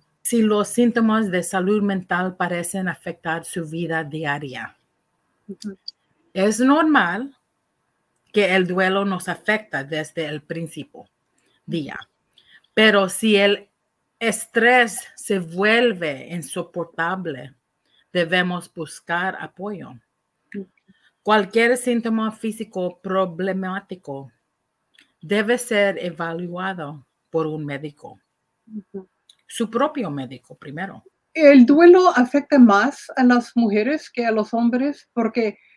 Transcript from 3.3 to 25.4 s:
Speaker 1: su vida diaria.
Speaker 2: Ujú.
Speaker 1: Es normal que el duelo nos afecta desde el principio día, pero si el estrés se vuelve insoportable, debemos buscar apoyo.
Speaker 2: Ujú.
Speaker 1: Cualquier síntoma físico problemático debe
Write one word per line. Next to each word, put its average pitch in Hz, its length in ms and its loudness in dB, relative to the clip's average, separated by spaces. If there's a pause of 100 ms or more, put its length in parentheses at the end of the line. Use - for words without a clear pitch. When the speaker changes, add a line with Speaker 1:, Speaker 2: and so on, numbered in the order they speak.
Speaker 1:
su 170 200 -8
vida 160 380 -6
diaria. 143 760 -8 (680)
Speaker 2:
Ujú. 196 300 -14 (560)
Speaker 1:
Es 214 260 0
normal 262 760 2 (960)
que 190 220 2
el 185 120 2
duelo 190 380 0
nos 185 240 -6
afecta 175 540 -4
desde 156 420 -8
el 151 160 -8
principio - 640 -12 (580)
día, 147 320 -8 (760)
pero 208 360 4
si 214 280 0
el 202 320 2 (500)
estrés 233 800 0 (160)
se 196 240 -4
vuelve 175 880 0
insoportable, 165 1300 -8 (560)
debemos 180 640 -2
buscar 175 640 -6
apoyo. 165 540 -14 (600)
Speaker 2:
Ujú. 196 140 -10 (560)
Speaker 1:
Cualquier 220 540 2
síntoma 226 540 -2
físico 208 720 -8
problemático 185 1300 -6 (920)
debe 208 360 0